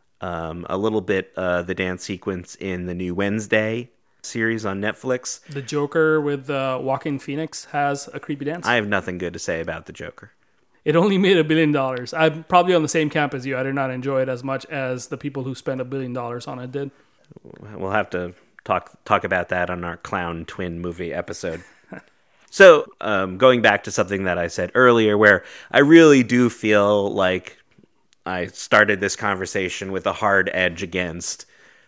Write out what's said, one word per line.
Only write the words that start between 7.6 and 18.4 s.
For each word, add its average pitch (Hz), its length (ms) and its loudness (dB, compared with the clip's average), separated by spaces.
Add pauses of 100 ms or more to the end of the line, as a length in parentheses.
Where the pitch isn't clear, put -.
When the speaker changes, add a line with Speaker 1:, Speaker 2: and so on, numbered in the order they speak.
Speaker 2:
has 143 400 -2
a - 80 -12
creepy 143 240 -10
dance. 160 220 -8
Speaker 1:
I 120 80 2
have 110 120 2
nothing 95 300 -2
good 87 160 -6
to 85 60 -14
say 82 240 -4
about 82 240 -10
the 82 80 -18
Joker. - 360 -18 (540)
Speaker 2:
It 151 100 0
only 190 240 4
made 185 200 4
a 156 40 4
billion 156 300 2
dollars. 127 400 -4
I'm 160 320 0
probably 180 300 4
on 160 80 4
the 147 60 -2
same 156 220 0
camp 147 240 0
as 127 120 -8
you. 131 120 -4
I 131 40 -2
did 135 120 -4
not 135 160 -2
enjoy 131 300 -4
it 131 80 -2
as 127 160 -6
much 135 220 -6
as 127 420 -6
the 139 80 -8
people 139 260 -8
who 131 120 -8
spent 131 260 -6
a 127 40 -8
billion 127 280 -8
dollars 120 340 -8
on 135 120 -10
it 127 120 -12
did. 139 200 -8 (520)
Speaker 1:
We'll 95 500 -10
have 104 180 -2
to 90 240 -6 (300)